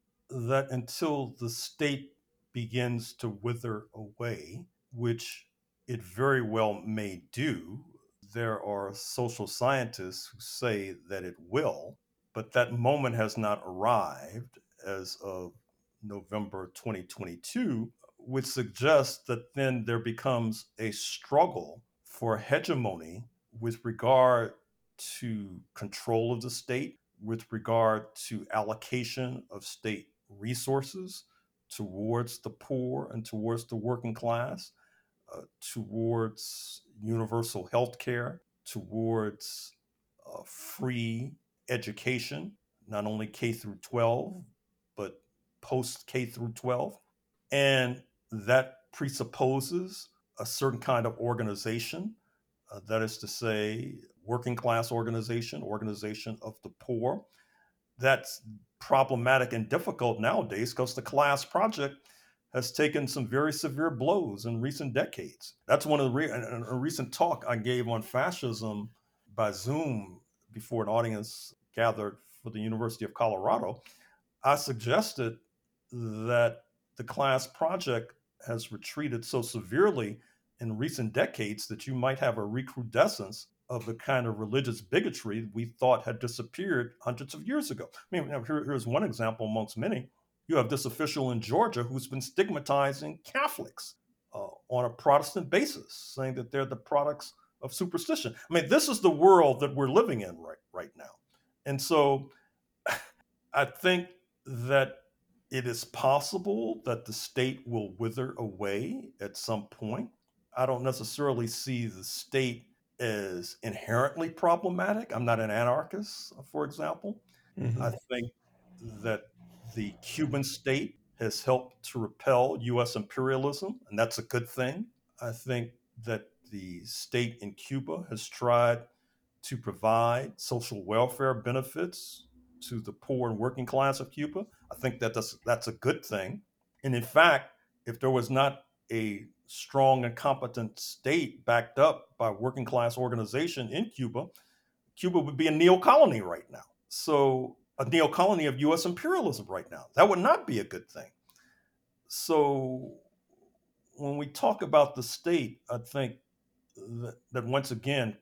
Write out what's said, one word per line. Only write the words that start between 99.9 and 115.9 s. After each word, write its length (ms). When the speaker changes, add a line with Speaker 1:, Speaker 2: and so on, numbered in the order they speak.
Speaker 1:
in 160
right, 200
right 240
now. 160
And 160
so 500
<laughs> 680
I 120
think 420
that 560
it 180
is 160
possible 1000
that 200
the 80
state 540
will 300
wither 400
away 720
at 160
some 320
point. 420
I 100
don't 180
necessarily 640
see 400
the 160
state 640
as 640
inherently 680
problematic. 840
I'm 100
not 140
an 120
anarchist, 840